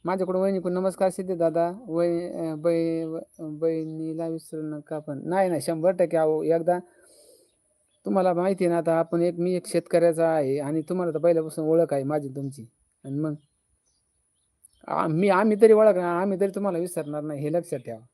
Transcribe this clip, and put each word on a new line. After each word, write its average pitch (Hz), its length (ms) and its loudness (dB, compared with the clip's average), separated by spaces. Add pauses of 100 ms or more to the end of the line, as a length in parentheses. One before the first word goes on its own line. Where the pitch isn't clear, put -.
माझ्याकडून 185 360 -2
वहिनीकडून 185 320 -2
नमस्कार 185 380 0
सिद्धे 185 240 -6
दादा. 165 380 0 (140)
वही-, 170 460 -2
अ, 160 220 -6
बै-, 165 500 0
व-, 160 140 -8 (200)
बहिणीला 160 880 -4
विसरू 160 340 -10
नका 151 360 -8
पण. 147 260 -10
नाही, 185 240 2
नाही, 165 120 0
शंभर 165 300 0
टक्के 175 260 0
अहो. 156 260 2
एकदा 165 360 2 (1300)
तुम्हाला 185 300 2
माहिती 185 300 0
आहे 170 80 2
ना, 170 60 2
आता 165 160 0
आपण 165 280 0
एक, 175 160 0
मी 180 160 0
एक 175 120 -4
शेतकऱ्याचा 165 640 2
आहे 147 300 0
आणि 147 300 -2
तुम्हाला 175 240 -2
तर 156 60 -4
पहिल्यापासून 160 500 0
ओळख 160 260 4
आहे 135 100 -2
माझी 147 240 -2
तुमची. 135 380 -10 (380)
आणि 135 100 -10
मग 151 200 -4 (1500)
आ-, 170 180 -2
मी, 165 220 2
आम्ही 208 340 4
तरी 220 100 10
ओळखणार, 180 500 4
आम्ही 190 180 -2
तरी 196 140 2
तुम्हाला 196 240 -2
विसरणार 151 440 -6
नाही, 151 180 -8
हे 147 120 -2
लक्षात 165 260 -4
ठेवा. 113 200 -12 (160)